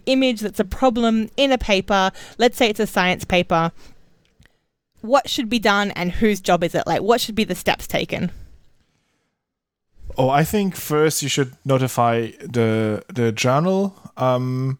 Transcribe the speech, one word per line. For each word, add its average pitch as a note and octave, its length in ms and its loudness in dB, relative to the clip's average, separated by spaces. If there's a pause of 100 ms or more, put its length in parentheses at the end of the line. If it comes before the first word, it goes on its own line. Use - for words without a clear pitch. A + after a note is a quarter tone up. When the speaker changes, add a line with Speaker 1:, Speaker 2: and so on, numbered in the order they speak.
Speaker 1:
image C4 340 2
that's G#3+ 200 -6
a G#3+ 40 0
problem A3+ 720 0
in C#4 160 2
a B3+ 60 2
paper, F#3+ 520 2 (280)
let's A#3 180 2
say B3 120 2
it's G#3+ 120 -4
a G#3+ 60 2
science F#3 380 0
paper, E3+ 460 0 (1300)
what B3 260 2
should A#3+ 200 -4
be A#3+ 100 0
done G3+ 340 2
and F3+ 200 -2
whose G#3 280 2
job F3 240 2
is E3+ 100 -4
it? E3 120 0
Like, E3 160 0
what A#3 180 2
should - 160 -6
be A3 80 0
the F3+ 100 -4
steps - 320 -4
taken? - 440 -4 (1900)
Speaker 2:
Oh, C3 100 2
I C#3+ 160 2
think G3 300 -2
first D3+ 480 0
you C#3+ 60 -6
should B2+ 240 -2 (120)
notify A#2+ 680 0 (100)
the, A2 600 0 (100)
the A#2 200 0
journal, F3+ 640 0 (220)
um, B2+ 640 -2